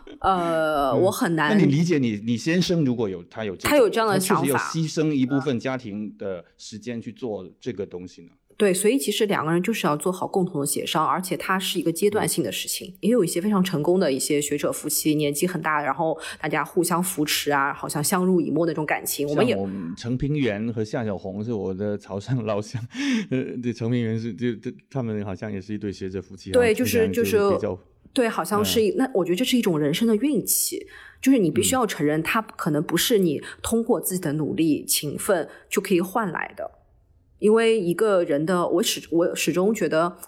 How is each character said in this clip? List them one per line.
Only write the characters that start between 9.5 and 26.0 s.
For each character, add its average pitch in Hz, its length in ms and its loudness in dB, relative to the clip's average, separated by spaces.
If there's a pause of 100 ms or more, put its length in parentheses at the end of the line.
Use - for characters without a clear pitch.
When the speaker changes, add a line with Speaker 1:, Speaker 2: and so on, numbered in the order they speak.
Speaker 1:
人 175 100 2
就 226 80 0
是 208 160 0
要 147 80 4
做 180 160 0
好 185 160 -4
共 185 180 0
同 180 140 -4
的 139 80 0
协 - 180 -4
商， 156 220 0
而 147 140 0
且 - 160 -4
它 190 200 -2
是 185 220 -2
一 - 20 -2
个 165 80 0
阶 202 200 2
段 202 180 0
性 160 160 0
的 98 80 -4
事 - 160 -6
情。 - 240 -8
Speaker 2:
嗯。 - 80 -20
Speaker 1:
也 202 100 0
有 233 140 4
一 165 40 2
些 170 120 -2
非 196 100 0
常 196 140 4
成 165 180 0
功 180 160 4
的 170 140 2
一 131 80 0
些 147 220 0
学 147 160 -2
者 147 120 -2
夫 - 200 -6
妻， 151 260 0
年 147 180 0
纪 180 140 0
很 175 140 -4
大， 151 200 0
然 139 120 -2
后 160 240 0 (240)
大 156 80 -4
家 151 140 0
互 165 200 0
相 175 180 2
扶 165 220 -2
持 - 300 -2
啊， 139 200 2
好 - 140 -8
像 147 160 -4
相 180 220 2
濡 185 160 4
以 139 100 -2
沫 160 140 2
那 160 80 0
种 151 120 -2
感 - 200 -2
情。 143 240 -2
我 147 40 -2
们 151 140 4
也 - 60 2
Speaker 2:
像 98 80 -2
我 98 40 -2
们 95 300 -6
陈 120 220 -4
平 143 200 -2
原 113 360 0
和 110 100 -2
夏 117 220 -4
小 101 120 -2
红 98 240 -8
是 117 120 -4
我 95 200 -2
的 104 240 -2
潮 95 220 -8
汕 123 240 -2
老 107 180 -2
乡， 110 240 -8 (180)
<laughs> 240 280 0
呃， 131 120 0 (200)
对， 120 80 -2
陈 113 180 -4
平 123 120 2
原 113 180 -2
是， 113 140 -6
就， 120 220 -2
就， 113 140 -10 (200)
他 135 120 -4
们 107 220 -4
好 101 100 -6
像 107 160 -8
也 98 120 -6
是 104 120 -10
一 107 40 -6
对 104 120 -6
学 95 200 -8